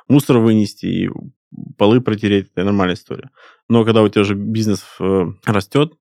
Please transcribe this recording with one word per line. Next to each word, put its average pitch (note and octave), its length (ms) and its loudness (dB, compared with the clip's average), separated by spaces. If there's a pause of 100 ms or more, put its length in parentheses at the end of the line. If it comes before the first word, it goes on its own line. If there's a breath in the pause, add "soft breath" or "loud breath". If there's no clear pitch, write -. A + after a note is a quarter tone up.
мусор C3+ 320 2
вынести, A2 480 0
и F#2 220 -4 (680)
полы A2 240 4
протереть. G2+ 540 -2
Это F2+ 100 -4
нормальная G2 300 0
история. - 340 -16 (400 soft breath)
Но A2+ 160 4
когда A2+ 160 2
у G#2+ 80 4
тебя G#2+ 120 0
уже G2+ 120 0
бизнес, G#2 500 -4 (160)
э, F#2+ 260 -2 (200)
растет, A2+ 560 -2